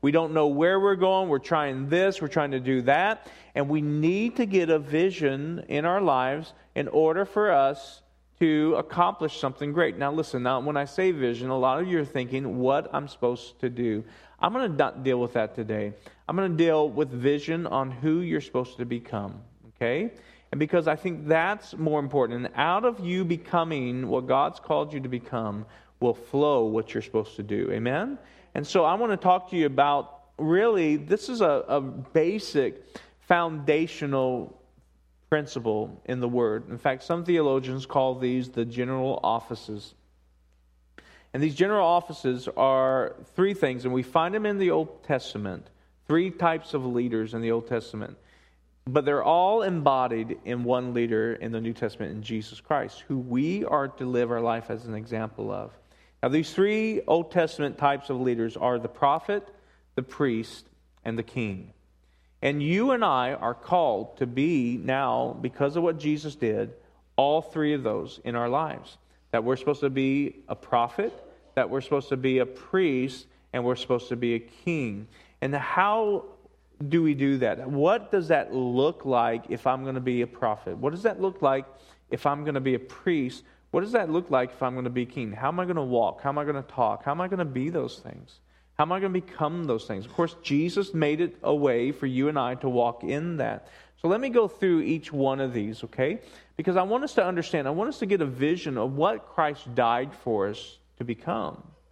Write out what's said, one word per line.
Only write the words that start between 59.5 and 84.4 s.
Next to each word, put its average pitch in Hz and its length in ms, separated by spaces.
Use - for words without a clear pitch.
the 127 80
priest, 117 600
and 113 160
the 113 40
king. 104 500
And 143 220
you 202 280
and 240 120
I 131 300
are 120 200
called 123 640
to 135 80
be 127 520
now, 123 640
because 143 340
of 170 80
what 165 160
Jesus 151 360
did, 107 380
all 147 260
three 151 320
of 135 100
those 107 400
in 120 120
our 120 120
lives. 143 500
That 117 120
we're 131 140
supposed 143 240
to 143 80
be 135 480
a - 80
prophet, 123 580
that 123 140
we're 139 120
supposed 139 280
to 135 80
be 131 220
a 123 60
priest, 131 840
and 123 100
we're 123 120
supposed - 340
to 131 60
be 120 200
a 117 40
king. 117 680
And 139 120
how 202 720
do 165 160
we 151 100
do 139 260
that? 123 280
What 165 440
does 180 180
that 147 240
look 127 520
like 120 440
if - 180
I'm 131 160
gonna 135 160
be 123 220
a 117 60
prophet? 104 500
What 143 140
does 180 120
that 190 180
look 190 200
like 135 240
if - 160
I'm 147 200
gonna 139 160
be 131 140
a 117 40
priest? 131 640
What 170 100
does 208 100
that 214 180
look 175 220
like 127 200